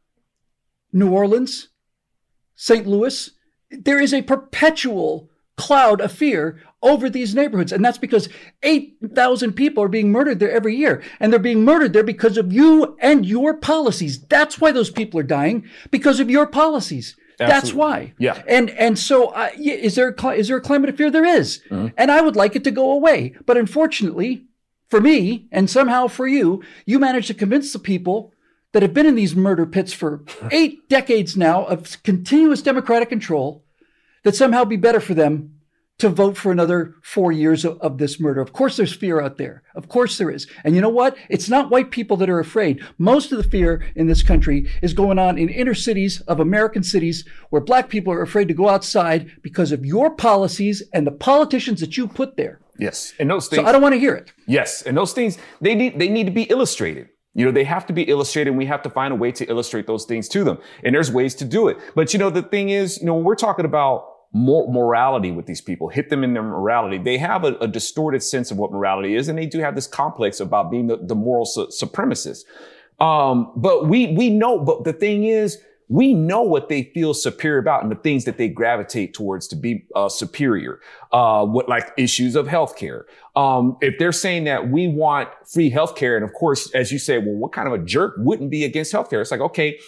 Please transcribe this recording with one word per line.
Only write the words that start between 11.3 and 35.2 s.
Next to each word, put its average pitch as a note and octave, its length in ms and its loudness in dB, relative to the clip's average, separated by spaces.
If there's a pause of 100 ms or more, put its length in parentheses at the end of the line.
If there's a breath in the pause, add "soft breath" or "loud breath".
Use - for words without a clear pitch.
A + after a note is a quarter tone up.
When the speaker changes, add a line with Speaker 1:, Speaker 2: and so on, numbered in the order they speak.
Speaker 1:
they're A#3 60 4
being A3 260 2
murdered C#4+ 280 4
there G#3+ 100 4
because A3 340 0
of F#3 160 0
you D#4 480 6
and C4+ 240 4
your B3+ 300 0
policies. A#3 720 -2
That's D4+ 340 2
why D#4 100 6
those B3 200 0
people G#3+ 280 -4
are D3+ 40 0
dying, D#3 420 -2 (240 loud breath)
because C4+ 300 2
of A#3+ 100 0
your C#4+ 180 4
policies. C#4 680 -2 (240 soft breath)
That's - 120 4
Speaker 2:
Absolutely. C4+ 280 0
Speaker 1:
why. D4+ 380 -2
Speaker 2:
Yeah. - 300 -2
Speaker 1:
And, A#3+ 240 4
and A3+ 260 2
so, B3+ 300 4
uh, - 300 -4
y-, D4 160 -2
is G#3+ 200 -2
there B3+ 140 4
a B3+ 60 -4
cli-, - 240 -2
is G3+ 100 0
there C4 100 0
a B3+ 40 -6
climate C#4 280 2
of C#4 80 -6
fear? D4 140 2
There D#4+ 140 4
is. D#4 440 2
Speaker 2:
Mm-hmm. A2+ 260 -4
Speaker 1:
And B3+ 160 4
I D4+ 100 6
would D4+ 140 2
like G#3 200 2
it A3+ 80 -2
to C#4 80 0
go C4 200 0
away. C#4 440 2 (100)
But A#3+ 120 4
unfortunately, A#3+ 880 -2 (440)
for G#3+ 100 4
me, A3+ 520 2
and F#3+ 180 2
somehow B3+ 380 2
for B3+ 200 -4
you, G#3+ 360 2 (240 loud breath)
you A3+ 100 2
managed C4 300 0
to G#3 80 -6
convince C4 380 0
the G#3 60 -10
people F#3 540 -4 (400)
that G#3+ 80 4
have G3 120 2
been D4+ 120 4
in D4+ 100 6
these F#3+ 200 0
murder F#3 320 2
pits F#3 260 -4
for D3 300 -6 (140)
Speaker 2:
<laughs> A2+ 140 -10
Speaker 1:
eight - 380 0
decades B3 480 0
now F3 280 2
of F3 200 -4
s-, - 100 -18
continuous C4+ 680 2
democratic B3 460 0
control, D3+ 540 -4 (600)
that G3+ 120 2
somehow B3 300 4
be A3 100 -2
better A3+ 240 4
for - 140 -4
them D3+ 400 0 (460)